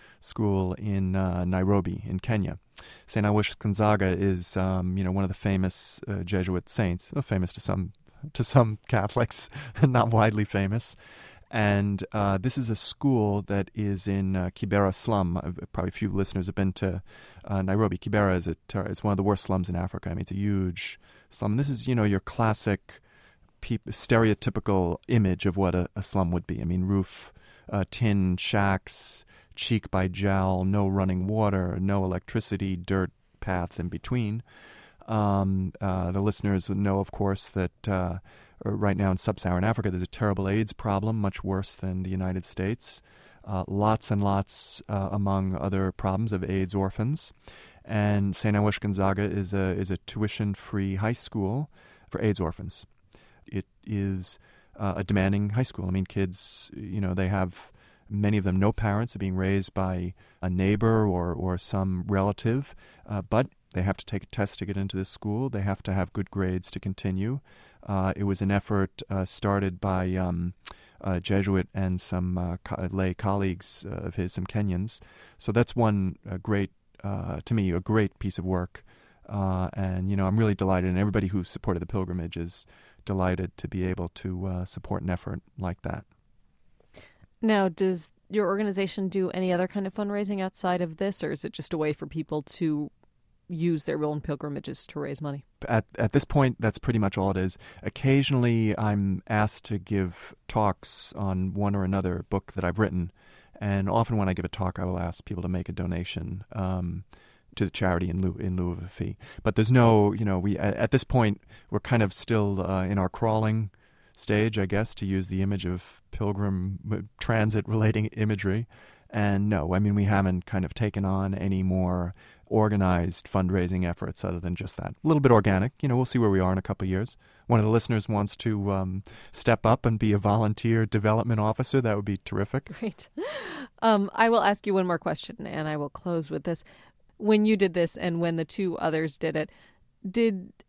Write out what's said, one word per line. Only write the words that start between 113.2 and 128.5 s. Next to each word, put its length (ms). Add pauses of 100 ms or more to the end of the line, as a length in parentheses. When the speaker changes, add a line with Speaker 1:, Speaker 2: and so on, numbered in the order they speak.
Speaker 1:
stage, 420
I 80
guess, 300
to 100
use 220
the 140
image 240
of 360 (100)
pilgrim, 680 (100)
uh, 80 (220)
transit 480
relating 400
imagery. 600 (420)
And 400
no, 240
I 60
mean, 160
we 100
haven't 400
kind 180
of 100
taken 300
on 300
any 300
more 500 (320)
organized 840
fundraising 520
efforts 400
other 160
than 160
just 220
that. 140
A 160
little 140
bit 100
organic. 500
You 80
know, 80
we'll 80
see 140
where 100
we 100
are 120
in 60
a 40
couple 240
of 40
years. 280 (300)
One 120
of 60
the 60
listeners 360
wants 300
to, 340